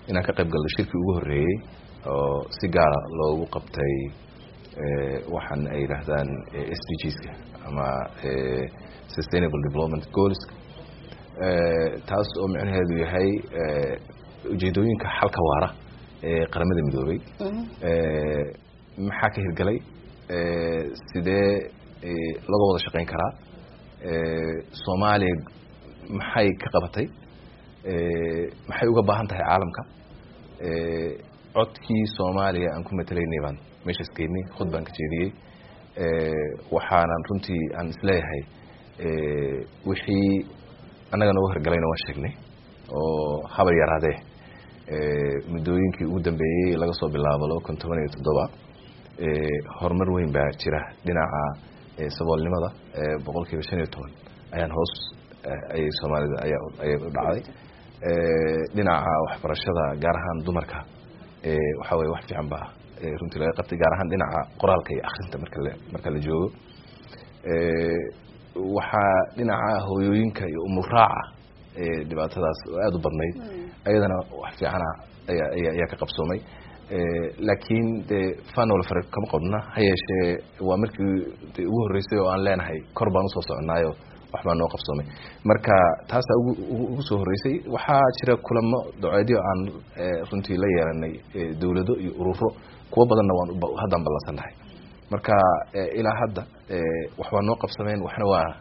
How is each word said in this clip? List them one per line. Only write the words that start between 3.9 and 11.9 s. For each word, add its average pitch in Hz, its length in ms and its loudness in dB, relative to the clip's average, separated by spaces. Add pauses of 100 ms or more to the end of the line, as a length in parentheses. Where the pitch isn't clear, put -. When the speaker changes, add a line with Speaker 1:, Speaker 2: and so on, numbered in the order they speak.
Speaker 1:
eh, 71 500 -2
waxaan 73 400 -4
ay 71 160 -4
yiraahdaan, 71 480 -2 (200)
eh, 71 200 -8
S - 120 -8
D - 160 -12
Gs-ka - 360 -8 (300)
ama, 71 240 -4 (320)
eh, 65 460 -2 (400)
Sustainable 80 580 0
Development 76 440 -2
Goals-ka. 98 460 0 (840)
Eh, 85 540 2 (120)